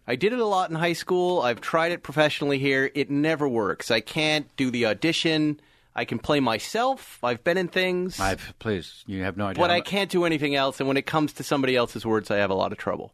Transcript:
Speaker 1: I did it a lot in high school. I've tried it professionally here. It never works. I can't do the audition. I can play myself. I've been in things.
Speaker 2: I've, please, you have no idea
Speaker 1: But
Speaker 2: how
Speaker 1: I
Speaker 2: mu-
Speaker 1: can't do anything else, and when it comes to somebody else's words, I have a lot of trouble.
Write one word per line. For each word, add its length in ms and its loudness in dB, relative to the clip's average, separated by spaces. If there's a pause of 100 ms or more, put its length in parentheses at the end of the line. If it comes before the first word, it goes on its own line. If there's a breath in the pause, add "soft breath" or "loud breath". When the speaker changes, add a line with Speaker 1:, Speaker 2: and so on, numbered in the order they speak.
Speaker 1:
I 120 -2
did 160 2
it 60 -2
a 60 0
lot 240 2
in 60 -6
high 160 0
school. 500 0
I've 200 0
tried 320 0
it 100 -8
professionally 560 2
here. 340 2
It 160 -2
never 380 2
works. 420 0
I 120 2
can't 560 -2
do 120 0
the 180 0
audition. 720 0 (340 soft breath)
I 80 -2
can 160 -4
play 220 2
myself. 840 -2
I've 220 -2
been 100 2
in 140 0
things. 500 -2
Speaker 2:
I've, 400 -2
please, 480 -6
you 160 -4
have 140 -4
no 80 -4
idea 180 -4
Speaker 1:
But 60 4
Speaker 2:
how 80 2
Speaker 1:
I 20 0
Speaker 2:
mu- 40 -4
Speaker 1:
can't 280 -2
do 140 2
anything 300 0
else, 260 0
and 80 0
when 80 2
it 80 0
comes 280 0
to 120 -12
somebody 320 2
else's 280 0
words, 240 0
I 100 0
have 100 2
a 60 0
lot 180 0
of 40 -10
trouble. 360 -6